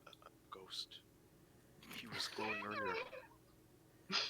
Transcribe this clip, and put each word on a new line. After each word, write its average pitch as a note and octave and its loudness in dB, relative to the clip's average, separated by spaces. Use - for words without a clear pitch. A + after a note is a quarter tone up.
a, - -12
a - -18
ghost. - -6
He - -6
was - 0
glowing A2 2
earlier. C5 4